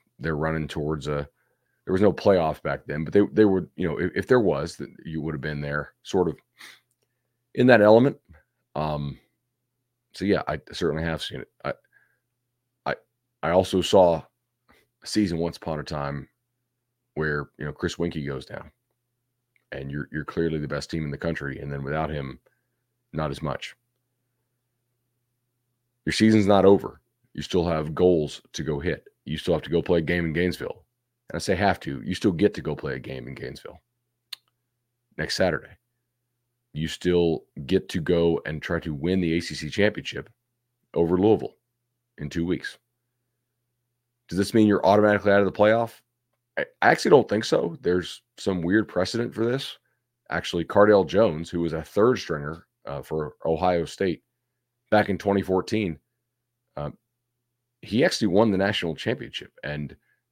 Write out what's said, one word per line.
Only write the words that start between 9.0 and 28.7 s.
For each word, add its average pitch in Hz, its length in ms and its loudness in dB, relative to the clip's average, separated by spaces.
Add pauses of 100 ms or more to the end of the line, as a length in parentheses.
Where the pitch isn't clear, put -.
so, 98 120 -6
yeah, 98 220 2
I 78 120 -4 (120)
certainly 80 320 -4
have 80 180 -4
seen - 200 -10
it. - 80 -16 (140)
I, 73 100 -4 (1120)
I, - 100 -4 (460)
I - 100 -2
also 90 300 2
saw 87 400 4 (840)
a - 40 -18
season 92 300 0
once 82 200 -4
upon 78 220 -8
a 73 40 -8
time 71 440 -8 (880)
where, 73 420 -4
you 71 80 -10
know, 71 60 -6
Chris - 240 -6
Weinke 82 320 -4
goes 67 180 -8
down, - 260 -16 (1000)
and - 180 -10
you're, 73 220 -8
you're 76 140 -6
clearly 80 340 -2
the 73 80 -6
best 71 240 -8
team 80 140 -4
in 71 60 -6
the 71 60 -8
country, 71 420 -6
and 69 120 -10
then 69 120 -8
without 76 260 -4
him, 67 300 -8 (760)
not 76 180 -4
as 69 100 -12
much. - 340 -8 (2250)
Your 80 80 -2
season's 110 340 4
not 98 180 6
over. - 360 4 (320)
You 73 80 -10
still 87 240 0
have 80 300 -2
goals 87 460 2 (120)
to - 100 -6
go 73 160 -4